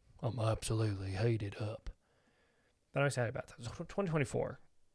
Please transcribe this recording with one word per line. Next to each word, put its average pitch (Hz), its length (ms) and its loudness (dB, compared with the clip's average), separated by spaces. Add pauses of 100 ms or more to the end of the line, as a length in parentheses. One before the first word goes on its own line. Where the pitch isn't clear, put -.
(220)
I'm 117 160 -2
absolutely 110 720 2
heated 104 500 2
up. 110 300 -6 (1000)
But 139 80 0
I'm 143 60 4
excited 120 240 2
about - 180 -6
that. - 160 -14
So 120 240 -8
twenty 196 220 0
twenty-four 135 500 0 (340)